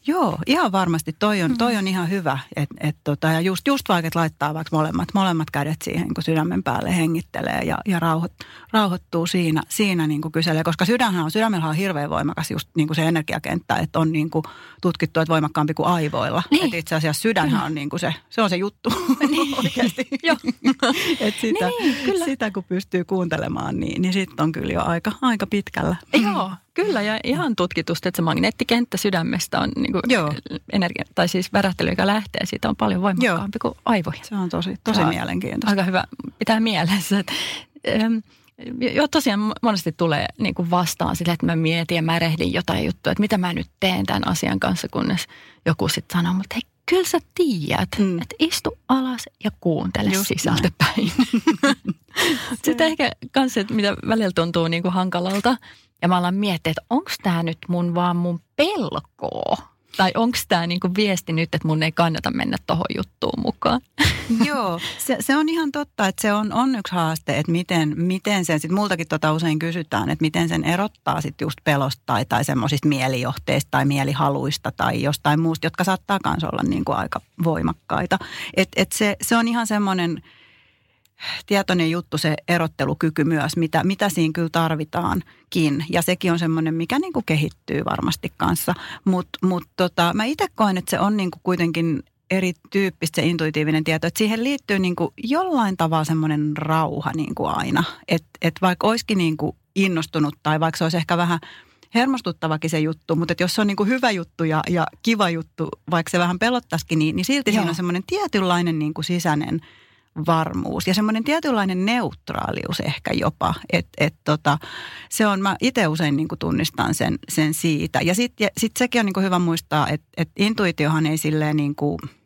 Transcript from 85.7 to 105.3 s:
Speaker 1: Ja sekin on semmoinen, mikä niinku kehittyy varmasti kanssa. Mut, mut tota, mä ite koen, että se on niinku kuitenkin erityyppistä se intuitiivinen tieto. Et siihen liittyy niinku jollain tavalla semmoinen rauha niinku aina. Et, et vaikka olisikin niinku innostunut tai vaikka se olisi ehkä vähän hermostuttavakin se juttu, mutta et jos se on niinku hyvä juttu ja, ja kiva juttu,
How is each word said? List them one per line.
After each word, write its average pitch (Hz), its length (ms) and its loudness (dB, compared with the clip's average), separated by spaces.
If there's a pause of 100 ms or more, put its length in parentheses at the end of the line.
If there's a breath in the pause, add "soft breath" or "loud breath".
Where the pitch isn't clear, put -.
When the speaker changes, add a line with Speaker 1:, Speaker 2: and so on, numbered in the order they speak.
Speaker 1:
Ja 175 120 2
sekin 180 300 0
on 170 80 2
semmoinen, 160 340 0
mikä 165 260 -2
niinku 339 220 -4
kehittyy - 640 -2
varmasti - 520 -4
kanssa. 175 360 0 (320 loud breath)
Mut, 180 220 0 (160)
mut 185 200 0 (120)
tota, 175 380 2
mä 214 100 0
ite 311 220 0 (100)
koen, 196 220 2
että 180 120 -6
se - 100 0
on 208 180 2
niinku 185 260 -4
kuitenkin 170 600 0 (280)
erityyppistä 185 880 -2
se 151 60 2
intuitiivinen 156 560 0
tieto. 160 240 0
Et 165 100 -4
siihen 220 260 0
liittyy 254 360 -2
niinku 180 340 -2 (100)
jollain 262 540 0
tavalla 160 260 2
semmoinen 151 540 0
rauha 156 580 -2
niinku - 300 -4
aina. - 380 0 (240 loud breath)
Et, - 180 0 (160)
et 165 200 0
vaikka 185 260 2
olisikin 226 300 0
niinku 156 400 0 (180)
innostunut 160 680 0
tai 156 160 2
vaikka 160 180 0
se - 60 0
olisi 160 140 0
ehkä 170 200 2
vähän 170 220 2 (560 loud breath)
hermostuttavakin 175 720 0
se 156 100 0
juttu, 156 360 -2
mutta 165 160 0
et 170 80 -2
jos 180 160 0
se 220 60 2
on 208 60 4
niinku 202 180 0
hyvä 247 260 2
juttu 170 320 -4
ja, 156 260 2
ja 170 180 2 (140)
kiva 208 280 2
juttu, 165 380 -4 (240)